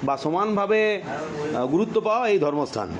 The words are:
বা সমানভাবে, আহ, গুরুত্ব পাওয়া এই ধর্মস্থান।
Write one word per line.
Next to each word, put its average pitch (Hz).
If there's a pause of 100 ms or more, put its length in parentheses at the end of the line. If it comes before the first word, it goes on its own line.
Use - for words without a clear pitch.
বা 139
সমানভাবে, 202
আহ, 147
গুরুত্ব 185
পাওয়া 220
এই 202
ধর্মস্থান। 139